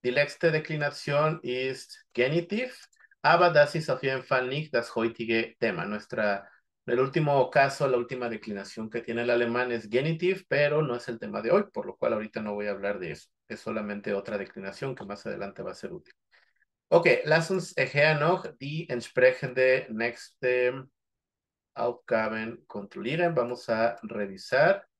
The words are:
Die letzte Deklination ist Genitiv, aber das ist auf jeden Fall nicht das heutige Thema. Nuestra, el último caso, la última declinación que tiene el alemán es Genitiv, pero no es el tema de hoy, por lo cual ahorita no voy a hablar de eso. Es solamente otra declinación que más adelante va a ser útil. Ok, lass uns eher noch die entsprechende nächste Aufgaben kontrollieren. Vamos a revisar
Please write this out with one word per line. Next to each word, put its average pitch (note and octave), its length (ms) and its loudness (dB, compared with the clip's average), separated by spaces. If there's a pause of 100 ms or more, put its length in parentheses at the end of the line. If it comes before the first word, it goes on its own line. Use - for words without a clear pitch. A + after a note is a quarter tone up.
Die B2 80 0
letzte C#3+ 400 2
Deklination D#3 920 -2
ist B2+ 720 -6
Genitiv, E3+ 720 -2 (320)
aber E3+ 300 6
das D3 240 6
ist D#3 160 -2
auf C3 120 -2
jeden C3 200 -2
Fall B2+ 260 0
nicht D3+ 240 -6
das A#2 240 -2
heutige A2+ 600 -2
Thema. F#2+ 260 -2
Nuestra, G#2 640 -4 (380)
el B2 140 2
último C#3 500 2
caso, C3+ 360 4
la B2+ 120 2
última A#2+ 320 -4
declinación G#2+ 580 -10
que A#2 140 -6
tiene A#2 200 -4
el B2 80 0
alemán A#2+ 420 2
es A2 180 -6
Genitiv, E3 580 0
pero D3 320 2
no C3 160 0
es B2 120 -10
el A#2 100 -8
tema G#2+ 240 -6
de A#2 80 0
hoy, G#3 200 6
por G#2 140 -8
lo G2+ 120 -12
cual - 180 0
ahorita A2 260 -6
no G#2 140 -6
voy G#2 120 -4
a G#2 40 -2
hablar G2+ 280 -4
de E2+ 120 -6
eso. - 180 -12 (180)
Es G#2+ 140 -12
solamente G#2 540 -6
otra G2+ 240 -4
declinación G2 560 -8
que A2 100 -14
más G2+ 220 -12
adelante G2 360 -10
va F#2 100 -8
a - 20 -12
ser - 180 -12
útil. - 220 -16 (760)
Ok, E3+ 180 6 (180)
lass D#3+ 260 2
uns F#3 260 -4
eher C#3+ 420 4
noch E3 280 2 (120)
die D3+ 300 -8
entsprechende B2+ 1000 4
nächste B2 960 -2 (880)
Aufgaben A2+ 920 -2
kontrollieren. C3 680 -2
Vamos A#2+ 340 -2
a A2+ 340 2
revisar G#2+ 840 0 (140)